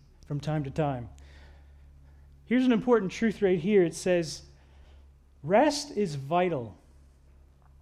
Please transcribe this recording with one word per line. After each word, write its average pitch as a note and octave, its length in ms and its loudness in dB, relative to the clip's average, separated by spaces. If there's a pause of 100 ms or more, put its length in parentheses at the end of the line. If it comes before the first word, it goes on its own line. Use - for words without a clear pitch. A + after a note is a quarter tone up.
(280)
from D3 120 -4
time D3+ 260 -2
to C#3 60 -10
time. C3+ 360 -2 (1400)
Here's B3+ 200 2
an B3 80 4
important A3 380 2
truth A3 300 -2
right F#3 180 2
here. F#3+ 240 4
It E3 100 0
says, F3 480 -2 (1000)
"Rest C4 480 2
is G3 240 -2
vital C#3 600 -2 (1080)